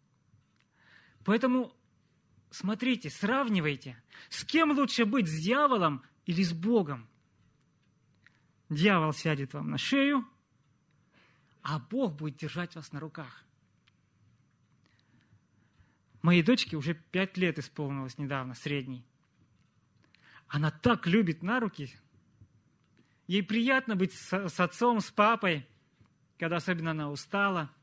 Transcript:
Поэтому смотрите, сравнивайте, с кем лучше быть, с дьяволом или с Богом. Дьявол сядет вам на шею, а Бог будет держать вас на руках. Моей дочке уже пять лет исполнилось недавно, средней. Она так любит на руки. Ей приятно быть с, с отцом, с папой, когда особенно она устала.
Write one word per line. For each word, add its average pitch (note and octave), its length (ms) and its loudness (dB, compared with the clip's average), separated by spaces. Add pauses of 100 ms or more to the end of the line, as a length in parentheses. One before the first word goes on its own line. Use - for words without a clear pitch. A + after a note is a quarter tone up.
(1200)
Поэтому A#3+ 500 2 (760)
смотрите, A3 600 -2
сравнивайте, F#3 920 -2 (280)
с - 140 -8
кем D#4 280 2
лучше C4 340 2
быть, G#3 220 2
с D#3 120 -4
дьяволом G3+ 640 2 (220)
или F3+ 180 2
с E3+ 100 0
Богом. E3 540 0 (1600)
Дьявол D#3 440 4
сядет C#3+ 400 -2
вам D3 160 -8
на D3 80 -4
шею, C#4 500 2 (1300)
а D3 180 -4
Бог A3 360 -4
будет D3+ 220 -8
держать E3 380 -8
вас - 160 -16
на D3 80 -10
руках. D3+ 440 -14 (2750)
Моей F3 200 8
дочке F#3+ 360 2
уже D3+ 160 -4
пять F#3+ 440 -4
лет E3+ 220 0
исполнилось C#3 580 -8
недавно, C3 380 -6
средней. C3 500 -8 (1400)
Она D3 240 0
так - 340 0
любит E3+ 380 2
на A#3 160 -2
руки. D#3+ 340 -6 (1300)
Ей G3 160 0
приятно A#3 520 0
быть F#3 180 0
с, F#3 360 -6
с - 100 -6
отцом, A3+ 400 2
с - 120 -6
папой, G#3 560 2 (680)
когда E3+ 200 -2
особенно E3 340 -2
она D3+ 180 -4
устала. F3+ 600 -2 (120)